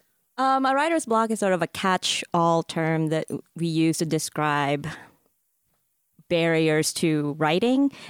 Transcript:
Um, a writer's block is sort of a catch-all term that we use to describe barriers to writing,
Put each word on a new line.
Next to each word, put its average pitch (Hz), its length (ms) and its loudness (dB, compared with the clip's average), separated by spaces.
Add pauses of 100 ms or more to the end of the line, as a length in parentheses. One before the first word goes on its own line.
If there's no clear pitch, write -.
(380)
Um, 262 280 2
a 269 80 2
writer's 311 320 0
block 226 240 0
is 220 100 -2
sort 190 140 2
of 170 80 0
a 165 60 -2
catch-all 170 960 0
term 160 460 -2
that 156 160 -2 (300)
we 170 120 -4
use 160 320 2
to 170 60 0
describe 147 840 -2 (1400)
barriers 160 640 2
to 151 440 0
writing, 233 540 2 (180)